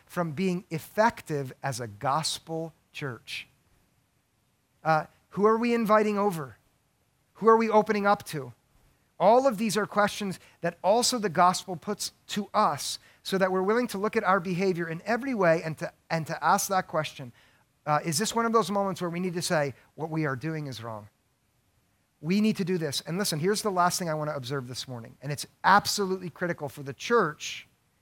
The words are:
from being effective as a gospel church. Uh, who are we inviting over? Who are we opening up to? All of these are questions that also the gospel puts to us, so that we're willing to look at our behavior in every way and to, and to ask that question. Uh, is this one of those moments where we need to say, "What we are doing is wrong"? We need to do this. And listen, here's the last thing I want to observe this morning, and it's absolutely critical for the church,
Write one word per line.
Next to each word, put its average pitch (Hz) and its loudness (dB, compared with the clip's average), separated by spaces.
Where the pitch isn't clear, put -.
from 170 -4
being 180 -2
effective 160 -2
as 131 -4
a 123 -6
gospel 151 -4
church. - -10
Uh, 156 2
who 202 2
are 220 6
we 233 0
inviting 214 2
over? 165 -4
Who 202 2
are 226 10
we 226 2
opening 208 2
up 202 2
to? 131 -10
All 233 6
of 247 4
these 202 -2
are 208 2
questions 202 0
that 170 -4
also 233 2
the 208 -2
gospel 180 2
puts - -8
to 208 -6
us, 180 0
so 196 -2
that 190 2
we're 185 0
willing 226 2
to 202 -8
look 214 -4
at 214 0
our 190 4
behavior 175 -2
in 165 -8
every 247 -2
way 180 4
and 160 -6
to, - -6
and 160 -2
to 156 -6
ask 185 2
that 185 0
question. 143 -6
Uh, 151 2
is 156 -2
this 214 -2
one 233 0
of 226 0
those 220 2
moments 196 -2
where 180 -4
we 170 -6
need 180 -4
to 170 -4
say, 147 0
"What 160 -8
we 156 0
are 135 -2
doing 151 -6
is 117 -10
wrong"? 110 -12
We 180 0
need 214 4
to 196 -2
do 180 0
this. 151 -4
And 165 -4
listen, 190 -2
here's 196 0
the 214 -2
last 180 2
thing 175 -4
I 156 -2
want 151 -4
to 151 -6
observe 131 -6
this 127 -10
morning, 120 -12
and 139 -6
it's - -6
absolutely 190 2
critical 165 -6
for 143 -14
the 135 -10
church, - -2